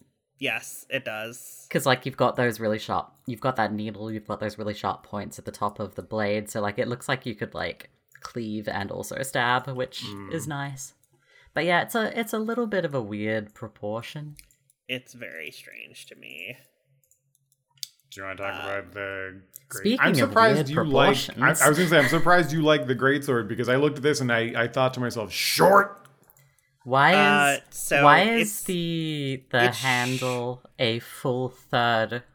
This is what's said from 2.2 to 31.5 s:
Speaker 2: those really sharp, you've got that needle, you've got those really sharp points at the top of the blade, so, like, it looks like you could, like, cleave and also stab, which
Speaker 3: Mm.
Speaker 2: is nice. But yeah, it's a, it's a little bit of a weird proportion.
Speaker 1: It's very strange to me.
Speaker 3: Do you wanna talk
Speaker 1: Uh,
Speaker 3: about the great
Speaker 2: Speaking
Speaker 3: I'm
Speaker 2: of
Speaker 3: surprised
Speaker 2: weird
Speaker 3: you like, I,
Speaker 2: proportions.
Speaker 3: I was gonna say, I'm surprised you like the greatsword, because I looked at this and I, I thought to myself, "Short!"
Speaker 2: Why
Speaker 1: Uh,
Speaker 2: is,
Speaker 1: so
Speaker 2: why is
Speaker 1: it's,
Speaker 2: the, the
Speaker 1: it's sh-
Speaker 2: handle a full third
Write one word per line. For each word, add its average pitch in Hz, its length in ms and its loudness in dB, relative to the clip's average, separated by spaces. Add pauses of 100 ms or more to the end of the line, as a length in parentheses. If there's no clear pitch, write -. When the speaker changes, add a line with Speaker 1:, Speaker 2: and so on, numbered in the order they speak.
Speaker 2:
those 120 240 -2
really 107 180 -2
sharp, - 340 -6 (140)
you've 117 140 -8
got 131 160 -2
that 107 160 0
needle, 107 400 -8
you've 107 140 -10
got 104 140 -6
those 104 180 -6
really 104 160 -6
sharp - 280 -6
points - 360 -12
at - 80 -20
the 104 60 -10
top - 280 -6
of 98 140 -8
the 98 80 -10
blade, 104 480 -4
so, 113 100 -6
like, 104 180 -4
it 120 100 -2
looks 123 200 -8
like 131 180 -4
you 117 80 -8
could, - 200 -10
like, 85 360 -10 (300)
cleave 110 480 -8
and 101 240 -6
also - 300 -8
stab, 123 460 0
which 127 360 -8
Speaker 3:
Mm. 120 280 -12
Speaker 2:
is 156 140 -6
nice. 139 480 -10 (600)
But 156 100 -2
yeah, 175 180 4
it's - 120 -8
a, 220 240 -2
it's 220 140 -4
a 226 60 -4
little 226 280 -4
bit 196 180 -2
of 147 100 -4
a 127 80 -2
weird 107 520 -4
proportion. 117 840 -12 (520)
Speaker 1:
It's 127 260 -10
very 82 360 -14
strange - 560 -20
to - 80 -20
me. 85 440 -16 (1500)
Speaker 3:
Do 98 100 -18
you 95 60 -14
wanna 95 100 -12
talk 98 180 -8
Speaker 1:
Uh, - 60 -10
Speaker 3:
about 98 320 -8
the 98 480 -10 (280)
great - 120 -12
Speaker 2:
Speaking 156 260 2
Speaker 3:
I'm 180 140 4
Speaker 2:
of - 80 4
Speaker 3:
surprised 226 300 6
Speaker 2:
weird 147 100 0
Speaker 3:
you 147 160 0
like, 139 340 6 (220)
I, 160 140 6
Speaker 2:
proportions. 160 80 0
Speaker 3:
I 139 60 8
was 151 100 6
gonna 180 120 4
say, 165 80 8
I'm 135 100 6
surprised 165 440 6
you 160 100 2
like 151 240 4
the 127 80 2
greatsword, 131 540 2
because 117 200 -2
I 127 80 4
looked 143 200 2
at 131 60 -10
this 143 180 2
and 123 120 0
I, 117 320 0
I 120 40 -2
thought 127 260 0
to 127 60 -6
myself, 113 320 -4
"Short!" 196 720 4 (840)
Speaker 2:
Why 139 300 6
Speaker 1:
Uh, 147 420 6
Speaker 2:
is, - 40 -6 (100)
Speaker 1:
so - 340 0
Speaker 2:
why 147 160 10
is 226 320 0
Speaker 1:
it's, - 120 -10
Speaker 2:
the, 160 840 -4
the 120 140 4
Speaker 1:
it's 120 120 2
sh- - 60 -8
Speaker 2:
handle 123 800 -2 (160)
a 117 220 0
full 127 480 -4
third 117 760 -2 (120)